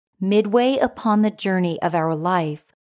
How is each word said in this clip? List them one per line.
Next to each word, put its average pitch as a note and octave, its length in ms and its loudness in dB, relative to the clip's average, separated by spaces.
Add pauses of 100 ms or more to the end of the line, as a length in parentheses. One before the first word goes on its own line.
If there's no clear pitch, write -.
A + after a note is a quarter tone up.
(200)
"Midway G#3+ 580 2
upon - 440 0
the G#3+ 80 2
journey F#3 500 -2
of E3+ 140 -2
our D#3+ 220 0
life D#3+ 580 -4 (100)